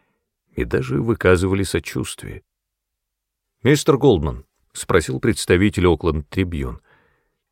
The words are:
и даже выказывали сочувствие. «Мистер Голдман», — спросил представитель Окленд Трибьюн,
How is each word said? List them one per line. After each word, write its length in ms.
и 80
даже 360
выказывали 640
сочувствие. 800
«Мистер 340
Голдман», — 480
спросил 440
представитель 640
Окленд 420
Трибьюн, 540